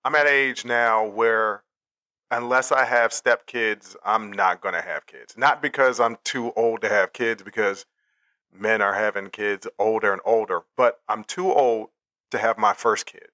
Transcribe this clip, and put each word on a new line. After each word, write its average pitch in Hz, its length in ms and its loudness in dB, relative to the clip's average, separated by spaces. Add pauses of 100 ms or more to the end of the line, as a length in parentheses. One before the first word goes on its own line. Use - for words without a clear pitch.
I'm 135 120 -2
at 147 100 4
an 143 60 4
age 135 320 0
now 117 420 2
where 110 560 0 (720)
unless 123 400 0
I 131 120 2
have 117 280 2
stepkids, 110 800 -2 (100)
I'm 107 280 -2
not 92 280 0
gonna 90 220 -4
have 76 240 -8
kids. - 300 -20
Not 135 260 0
because 131 380 0
I'm 113 240 2
too 117 320 -6
old 113 240 0
to 107 80 -2
have 101 240 2
kids, 113 320 -4
because 101 420 -4 (680)
men 107 300 0
are 101 120 2
having 101 360 -4
kids 104 380 -4 (100)
older 107 340 2
and 95 120 -4
older, 104 380 0 (140)
but 120 320 2
I'm 110 140 -4
too 185 300 -4
old 117 380 2 (420)
to 123 60 -4
have 110 200 0
my 107 140 4
first - 340 0
kid. - 280 -20